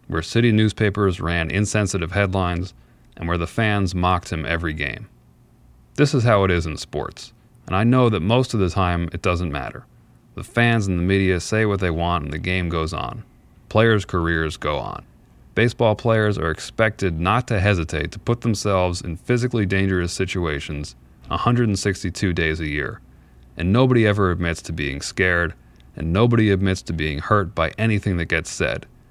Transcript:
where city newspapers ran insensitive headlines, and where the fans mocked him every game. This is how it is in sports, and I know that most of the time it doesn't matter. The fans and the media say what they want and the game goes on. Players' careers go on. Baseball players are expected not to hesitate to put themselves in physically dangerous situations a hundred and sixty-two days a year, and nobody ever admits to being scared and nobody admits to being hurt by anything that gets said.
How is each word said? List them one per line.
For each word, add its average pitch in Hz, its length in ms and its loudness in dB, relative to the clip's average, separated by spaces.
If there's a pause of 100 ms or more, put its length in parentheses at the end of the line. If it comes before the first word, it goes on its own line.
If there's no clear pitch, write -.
where 82 160 -4
city 117 300 2
newspapers 104 680 2
ran 82 300 -2
insensitive 98 640 0
headlines, 92 600 0 (420)
and 85 120 -6
where 85 100 0
the 85 80 -2
fans 104 480 0
mocked 90 360 0
him 78 140 -4
every 80 280 -2
game. 73 360 -8 (880)
This 143 180 4
is 120 120 2
how 104 200 6
it 95 60 4
is 85 160 0
in 78 100 -6
sports, - 560 -10 (340)
and - 80 -2
I 101 100 4
know 123 260 4
that 98 100 0
most 117 320 2
of 110 80 0
the 92 80 2
time 87 440 0
it - 100 -8
doesn't 87 300 -2
matter. 65 340 -10 (480)
The 87 100 -10
fans 117 440 2
and 90 100 0
the 87 60 0
media 95 340 2
say 110 260 0
what 101 160 0
they 90 100 0
want 82 340 -2
and 71 80 -8
the 78 60 -6
game 90 300 -2
goes 80 240 -4
on. - 300 -8 (460)
Players' 110 360 4
careers 82 520 0
go 73 200 -2
on. 50 280 -8 (500)
Baseball 113 400 4
players 107 420 2
are 80 140 -2
expected 90 680 -2
not 104 260 0
to 104 140 -2
hesitate 87 500 0
to - 80 -14
put 120 220 -2
themselves 95 600 0
in 80 160 -8
physically 120 480 0
dangerous 95 480 0
situations 76 840 -4 (340)
a - 60 -2
hundred 120 320 2
and 98 100 0
sixty-two 92 540 -2
days 80 260 0
a 80 100 -6
year, 73 320 -6 (560)
and 90 160 0
nobody 123 320 4
ever 101 280 2
admits 87 300 -2
to - 100 -10
being 71 280 -6
scared 87 540 0 (420)
and 82 160 -4
nobody 110 380 4
admits 95 320 0
to 87 100 -8
being 78 260 -4
hurt 104 360 0
by 80 240 0
anything 104 380 0
that 85 100 -2
gets 82 240 -2
said. - 360 -4 (240)